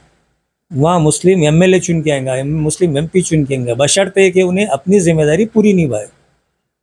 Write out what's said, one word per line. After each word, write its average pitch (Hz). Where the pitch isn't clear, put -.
वहाँ 160
मुस्लिम 165
एमएलए 175
चुन 170
के 151
आएंगे, 131
एम-, 139
मुस्लिम 151
एमपी 165
चुन 156
के 135
आएंगे, 120
बशर्ते 190
कि 185
उन्हें 185
अपनी 190
जिम्मेदारी 165
पूरी 214
निभाए। 123